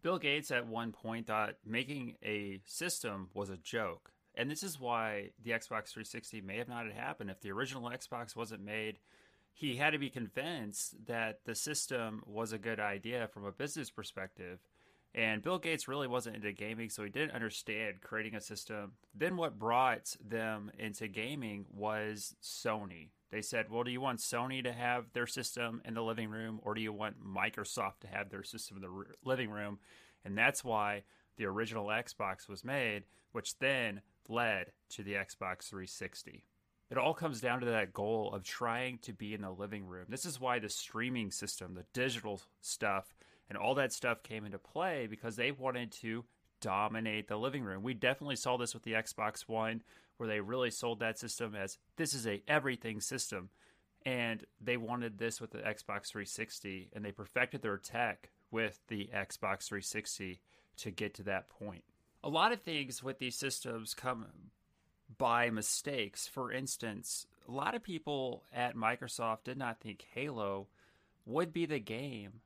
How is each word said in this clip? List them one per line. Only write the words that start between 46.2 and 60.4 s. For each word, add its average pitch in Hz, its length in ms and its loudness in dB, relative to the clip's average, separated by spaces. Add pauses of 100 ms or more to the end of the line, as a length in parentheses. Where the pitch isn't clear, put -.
dominate 107 640 2
the 104 100 0
living 131 280 0
room. 95 180 -2
We 123 120 0
definitely 127 420 2
saw 127 200 2
this 120 180 0
with 117 100 -12
the 113 80 -2
Xbox 110 560 0
One, 113 340 2 (340)
where 117 120 -2
they 107 120 2
really 120 300 2
sold 117 300 0
that 113 180 2
system 113 380 -4
as, 98 200 -2 (200)
"This 156 180 2
is 123 100 -2
a 101 220 2
everything 127 540 4
system." 101 500 -2 (560)
And 117 400 0 (140)
they 123 160 2
wanted 117 420 -2
this 113 220 0
with 113 100 -8
the 113 80 -8
Xbox 104 480 -2
three 104 180 -4
sixty, 98 680 -6
and 104 120 -6
they 104 60 -2
perfected 113 500 0
their 104 160 0
tech 113 540 -2 (200)
with 113 360 0
the 101 260 -4
Xbox 98 520 -2
three 101 180 -2
sixty 95 580 -4 (360)